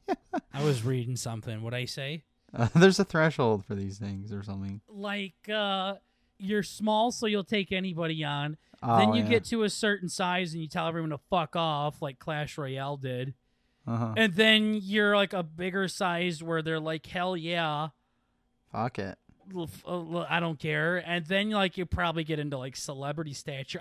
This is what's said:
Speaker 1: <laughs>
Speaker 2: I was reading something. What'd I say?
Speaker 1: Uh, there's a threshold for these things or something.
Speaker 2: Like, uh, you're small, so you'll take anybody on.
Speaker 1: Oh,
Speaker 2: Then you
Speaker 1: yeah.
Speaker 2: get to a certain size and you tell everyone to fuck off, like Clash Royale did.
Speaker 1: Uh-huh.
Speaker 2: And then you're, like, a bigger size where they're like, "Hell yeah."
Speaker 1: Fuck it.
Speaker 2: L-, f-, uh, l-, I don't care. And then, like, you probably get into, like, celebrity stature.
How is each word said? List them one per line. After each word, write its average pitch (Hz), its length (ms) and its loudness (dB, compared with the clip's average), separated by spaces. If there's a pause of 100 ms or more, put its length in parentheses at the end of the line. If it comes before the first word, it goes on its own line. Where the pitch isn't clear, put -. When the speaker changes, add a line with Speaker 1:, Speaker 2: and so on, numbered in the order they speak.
Speaker 1:
<laughs> - 500 -6
Speaker 2:
I 139 120 -2
was 135 200 2
reading 127 320 -2
something. 113 460 -6
What'd 117 160 -6
I 123 60 -4
say? 143 400 -8 (300)
Speaker 1:
Uh, 117 200 2
there's 180 240 10
a 196 60 6
threshold 135 600 4
for 104 100 -8
these 98 240 -6
things 101 340 -6
or 101 100 -8
something. 98 460 -8
Speaker 2:
Like, 202 460 -8 (180)
uh, 196 420 0 (440)
you're 202 260 0
small, 214 480 2
so - 140 -2
you'll 208 180 0
take 208 280 0
anybody 165 520 -2
on. 147 320 -2 (260)
Speaker 1:
Oh, 120 160 4
Speaker 2:
Then 220 160 8
you 233 80 4
Speaker 1:
yeah. 208 60 0
Speaker 2:
get 226 180 6
to 226 160 0
a 208 80 2
certain 202 380 0
size 180 440 -2
and 165 100 -6
you 156 60 -8
tell 165 200 -2
everyone 165 220 -2
to 143 80 -4 (120)
fuck 170 240 2
off, 151 480 0
like 139 160 -6
Clash 151 400 -6
Royale 135 380 -4
did. 131 380 -4 (520)
Speaker 1:
Uh-huh. 113 300 0
Speaker 2:
And 214 180 4
then 214 480 6
you're, 208 320 2
like, 202 180 2
a 185 120 -2
bigger 180 420 -4
size 175 560 -2
where 165 200 -2
they're 160 180 -2
like, 160 260 -6
"Hell 185 300 -2
yeah." 160 520 -2 (840)
Speaker 1:
Fuck 113 260 -2
it. 98 180 -6 (380)
Speaker 2:
L-, 180 80 -4
f-, - 240 -10
uh, - 60 -8
l-, 170 360 -4
I 165 120 2
don't 165 180 -2
care. 156 380 0 (100)
And 175 200 -2
then, 196 240 0
like, 196 280 0
you 175 80 -2
probably 165 380 0
get 151 160 -2
into, 143 180 -4
like, 131 160 -10
celebrity 147 580 -6
stature. 135 480 -10